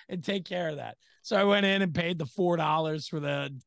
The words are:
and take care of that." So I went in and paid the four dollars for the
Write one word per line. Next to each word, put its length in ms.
and 160
take 220
care 240
of 60
that." 200
So 140
I 80
went 220
in 160
and 120
paid 220
the 80
four 320
dollars 500
for 140
the 340